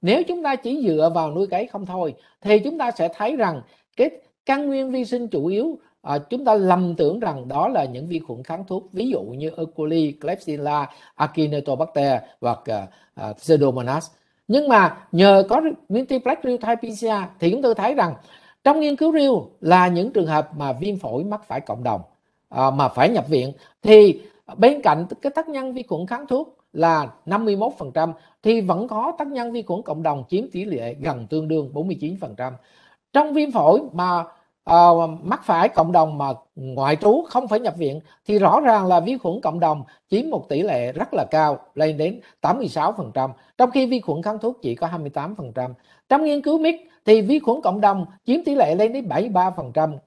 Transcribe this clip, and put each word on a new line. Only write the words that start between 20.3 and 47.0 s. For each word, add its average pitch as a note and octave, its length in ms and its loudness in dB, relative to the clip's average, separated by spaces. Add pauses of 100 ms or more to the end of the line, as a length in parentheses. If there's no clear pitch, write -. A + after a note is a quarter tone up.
mà C#3+ 160 -6
viêm F#3 240 -6
phổi C#3 280 -6
mắc G#3 200 -10
phải C3 160 -8
cộng A#2 220 -10
đồng, A2 180 -2 (480)
ờ, C3 220 0
mà C#3 180 0
phải - 200 4
nhập F#3 200 -2
viện C#3 240 0 (300)
thì G#3 380 10 (360)
bên C4+ 260 4
cạnh E3 240 2 (160)
cái C#4 120 -4
tác D#4+ 140 -4
nhân C4+ 240 -8
vi B3 100 -10
khuẩn F3+ 240 -8
kháng B3 200 -10
thuốc C4+ 300 -4 (160)
là D#3 380 2 (160)
năm G3+ 180 -2
mươi G3+ 120 0
mốt A3 220 -2
phần C#3 140 -12
trăm D#3+ 200 -2 (300)
thì A3+ 180 2
vẫn F#3 280 -2
có A#3 300 -4
tác D4 100 -6
nhân A#3+ 240 -8
vi A#3 100 -8
khuẩn F3 200 -6
cộng D#3 200 -8
đồng C#3+ 260 -2
chiếm G#3+ 240 -4
tỷ F3+ 120 -8
lệ B2 360 -8
gần C3 260 -8
tương D#3 220 -6
đương D3+ 240 -2
bốn D3+ 140 -6
mươi F#3 140 -6
chín D#3+ 200 -8
phần B2 160 -12
trăm. B2+ 160 -8 (600)
Trong D4 200 2
viêm D4 180 0
phổi G3+ 300 4 (120)
mà, F3 320 -2 (400)
ờ, E3+ 420 8 (160)
mắc G3+ 220 -6
phải F3 240 2
cộng E3 240 0
đồng D#3 260 2
mà C#3 140 -4 (240)
ngoại C3+ 400 -2
trú A3 320 2
không B3 200 -4
phải G#3+ 120 0
nhập G#3+ 160 -4
viện D3+ 240 -4 (260)
thì G#3 120 0
rõ G3+ 220 4
ràng A3 260 4
là F3+ 140 4
vi A#3+ 180 -4
khuẩn F#3+ 220 -6
cộng E3 200 -4
đồng D3+ 240 0 (260)
chiếm B3+ 200 -2
một E3+ 180 -6
tỷ D3+ 140 -2
lệ B2+ 300 -4
rất F3 220 -8
là F3 160 -2
cao, D3+ 280 2 (160)
lên D#3 220 0
đến E3+ 240 -4 (200)
tám F3+ 180 0
mươi A#3 100 -6
sáu D#3+ 240 -2
phần E3+ 220 -8
trăm, C3+ 160 -2 (280)
trong B3 120 4
khi C4 160 0
vi B3 140 -2
khuẩn E3 220 -6
kháng G#3+ 160 -6
thuốc A#3 240 -6
chỉ A#2+ 120 -4
có C#3+ 120 -6
hai E3+ 120 -6
mươi D3 120 -10
tám D3+ 240 -8
phần C#3 180 -14
trăm. B2+ 220 -8 (340)
Trong D4 160 2
nghiên D4 180 0
cứu D4+ 160 0
mix D#4+ 160 0 (300)